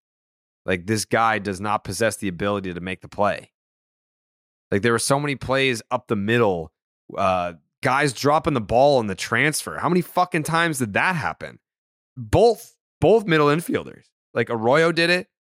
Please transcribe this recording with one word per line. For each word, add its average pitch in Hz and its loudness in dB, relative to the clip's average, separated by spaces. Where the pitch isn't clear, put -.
like, 90 -2
this 107 -2
guy 110 2
does 95 -6
not 104 -4
possess 107 -2
the 104 -6
ability 95 -4
to 87 -10
make 92 -10
the - -20
play. - -4
Like, 101 0
there 117 2
were 113 2
so 139 0
many 147 -4
plays 131 -2
up 123 -4
the 120 -2
middle, 101 0
uh, 90 0
guys 139 0
dropping 147 0
the 127 -2
ball 127 4
in 110 -2
the 95 -6
transfer. 117 -2
How 110 -2
many 175 2
fucking 175 -2
times 160 -2
did 117 -2
that 165 0
happen? 78 -8
Both, 202 0
both 202 4
middle 156 4
infielders. 143 -2
Like, 113 -2
Arroyo 127 2
did 165 0
it. 180 -2